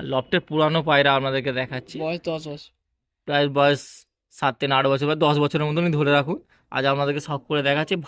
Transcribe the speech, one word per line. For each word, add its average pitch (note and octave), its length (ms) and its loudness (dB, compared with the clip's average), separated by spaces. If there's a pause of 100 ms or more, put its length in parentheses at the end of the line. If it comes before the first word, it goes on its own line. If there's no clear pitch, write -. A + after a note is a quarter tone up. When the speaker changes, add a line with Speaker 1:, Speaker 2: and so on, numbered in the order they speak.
(100)
Speaker 1:
লফটের C3 380 -2
পুরানো D#3 400 2
পায়রা C#3+ 300 6
আপনাদেরকে C3+ 320 -2 (100)
দেখাচ্ছি। B2+ 440 -8
Speaker 2:
বয়স E3 160 -4 (100)
দশ D#3+ 200 -6
বছর। D3 200 -16 (560)
Speaker 1:
প্রায় C#3+ 200 2 (120)
বয়স C#3+ 240 4 (520)
সাত C3+ 260 -2
থেকে C#3 180 -2
আট C3+ 140 2
বছর C3+ 180 0
বা D#3 60 0 (100)
দশ D3 160 4
বছরের D3 260 0
মতনই E3+ 300 0
ধরে C#3+ 200 2
রাখুন। C#3+ 200 -2 (380)
আজ C3+ 160 -2
আপনাদেরকে C#3+ 360 -2
শখ C#3 200 -6
করে D3+ 200 0
দেখাচ্ছি, D3+ 260 0 (140)